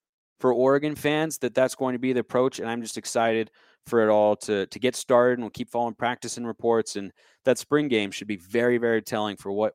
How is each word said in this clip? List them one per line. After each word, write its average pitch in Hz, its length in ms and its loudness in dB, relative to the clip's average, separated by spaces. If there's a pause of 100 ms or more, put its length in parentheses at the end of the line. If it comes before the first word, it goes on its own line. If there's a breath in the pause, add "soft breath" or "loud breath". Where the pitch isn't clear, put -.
(420)
for 127 120 4
Oregon 139 420 2
fans, 151 420 -2
that 120 160 -4
that's 127 220 2
going 127 180 -4
to 123 60 -6
be 131 120 -2
the 123 80 0
approach, 127 400 0
and 107 100 -8
I'm 117 120 -6
just 110 160 -12
excited 113 540 -2 (360 soft breath)
for 117 160 4
it 107 60 4
all 107 260 4
to, 101 320 -2
to - 120 -18
get 123 160 0
started, 123 380 4
and 120 100 -4
we'll 107 80 -8
keep - 180 -10
following 120 260 -4
practice 120 400 -6
and 120 100 -10
reports, 113 520 -2
and 98 140 -10 (340 soft breath)
that 131 120 4
spring 147 300 0
game 107 240 0
should 104 160 -10
be 107 80 -6
very, 117 420 0
very 117 240 2
telling 107 360 -4
for 98 140 -8
what 104 240 -2